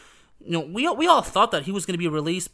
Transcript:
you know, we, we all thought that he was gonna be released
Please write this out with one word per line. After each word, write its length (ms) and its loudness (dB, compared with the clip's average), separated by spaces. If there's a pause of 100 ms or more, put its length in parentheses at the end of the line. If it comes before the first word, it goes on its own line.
(440)
you 80 -8
know, 80 0
we, 300 -2
we 180 0
all 140 6
thought 300 2
that 120 -2
he 80 -6
was 140 -4
gonna 120 -4
be 120 0
released 440 -2